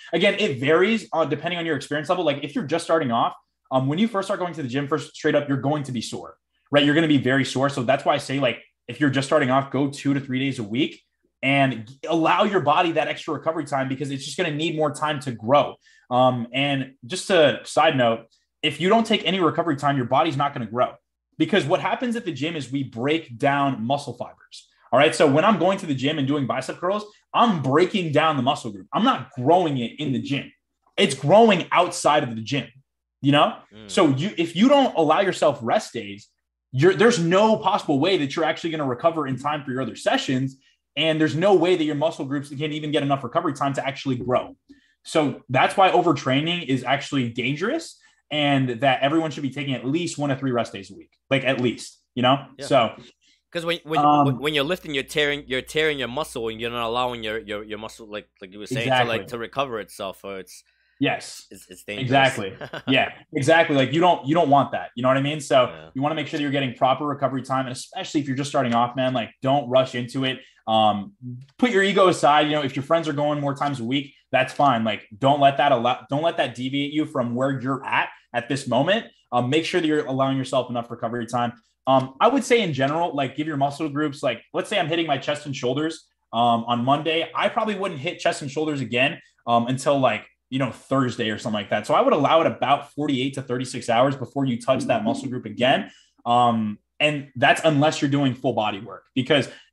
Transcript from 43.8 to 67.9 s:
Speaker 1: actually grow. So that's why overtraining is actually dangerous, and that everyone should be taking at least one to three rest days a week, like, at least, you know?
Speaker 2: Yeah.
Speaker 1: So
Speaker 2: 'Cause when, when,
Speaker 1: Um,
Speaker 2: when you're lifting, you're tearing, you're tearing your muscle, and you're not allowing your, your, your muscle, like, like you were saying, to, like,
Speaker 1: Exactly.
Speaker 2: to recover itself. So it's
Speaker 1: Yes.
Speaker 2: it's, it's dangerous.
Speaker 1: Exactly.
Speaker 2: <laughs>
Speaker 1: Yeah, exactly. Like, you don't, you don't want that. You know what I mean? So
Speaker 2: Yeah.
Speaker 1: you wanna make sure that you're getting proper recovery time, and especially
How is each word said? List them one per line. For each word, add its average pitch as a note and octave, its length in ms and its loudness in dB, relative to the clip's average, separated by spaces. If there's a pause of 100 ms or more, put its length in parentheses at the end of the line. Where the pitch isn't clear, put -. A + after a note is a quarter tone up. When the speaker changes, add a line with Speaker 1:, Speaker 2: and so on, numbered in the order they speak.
Speaker 1:
actually C3+ 300 -4
grow. A#2+ 400 -2 (480)
So D3+ 460 0
that's D#3 260 2
why F#3+ 160 6
overtraining D#3+ 760 0
is C3 180 -2
actually C3+ 440 -2
dangerous, D3 720 -4 (320)
and C#3+ 380 2 (120)
that C3 200 2
everyone D#3 300 0
should D3 120 -10
be C3+ 80 -4
taking C#3 220 -6
at A#2 120 -6
least D3+ 320 -4
one C#3+ 120 -2
to C3 80 0
three C3+ 140 -4
rest A#2 200 -2
days F#2+ 180 -14
a F#2+ 60 -20
week, - 160 -20 (180)
like, C3+ 140 2
at B2 160 0
least, - 400 -4 (140)
you B2 80 -4
know? C3+ 240 4 (120)
Speaker 2:
Yeah. C#3 80 -12
Speaker 1:
So B2 300 2 (600)
Speaker 2:
'Cause E3+ 100 -6
when, E3+ 200 -2
when, D3+ 140 -2
Speaker 1:
Um, D3 400 4
Speaker 2:
when D3+ 140 -2
you're C#3+ 120 2
lifting, D#3+ 280 -6
you're C3+ 100 -2
tearing, D3 440 -2
you're B2+ 140 -4
tearing D3+ 360 -2
your B2 120 -4
muscle, B2+ 400 -6
and A2 100 -10
you're A#2 100 -6
not A#2+ 160 -4
allowing A#2+ 380 -4
your, A2 140 -6
your, G#2 260 -10
your G#2+ 140 -12
muscle, A2 280 -14
like, G#2 220 -14 (140)
like F#2+ 100 -20
you G#2 80 -20
were G#2 80 -14
saying, A#2+ 220 -4
to, C3 40 2 (120)
like, A2+ 160 -4
Speaker 1:
Exactly. F#2+ 60 -12
Speaker 2:
to A#2+ 100 -12
recover A#2 420 -6
itself. F#2+ 420 -12
So G2 100 -12
it's F#2+ 300 -14 (380)
Speaker 1:
Yes. - 500 -6
Speaker 2:
it's, G2 200 -20
it's F2+ 160 -20
dangerous. G#2 180 -8
Speaker 1:
Exactly. B2+ 500 0 (180)
Speaker 2:
<laughs> - 180 -12
Speaker 1:
Yeah, B2+ 240 0 (200)
exactly. D#3 440 4
Like, B2+ 160 0
you E3 80 2
don't, E3+ 260 2
you D3+ 80 0
don't E3 140 2
want C#3 240 4
that. F2+ 220 -8
You A#2+ 80 -8
know B2+ 40 2
what C3 80 4
I C3+ 60 0
mean? D3 180 -4
So C3 300 4
Speaker 2:
Yeah. D#2+ 240 -16
Speaker 1:
you C3 80 -6
wanna D3+ 140 -2
make D3+ 120 -6
sure D#3+ 100 -6
that D3 60 -2
you're C#3+ 80 -2
getting C3+ 220 -2
proper C#3 320 0
recovery C3+ 380 -4
time, C3 220 -2
and B2 60 -10
especially E3+ 480 -6